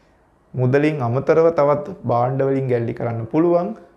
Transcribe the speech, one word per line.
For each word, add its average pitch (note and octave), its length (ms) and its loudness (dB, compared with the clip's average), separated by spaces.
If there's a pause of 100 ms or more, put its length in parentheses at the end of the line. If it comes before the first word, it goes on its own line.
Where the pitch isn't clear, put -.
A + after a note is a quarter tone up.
(540)
මුදලින් C#3 480 0
අමතරව D3+ 500 2
තවත් C#3+ 520 0
භාණ්ඩ B2 380 0
වලින් C3+ 260 0
ගැල්ලි A#2+ 260 -2
කරන්න A#2 320 -6
පුළුවන්. F3 500 0 (220)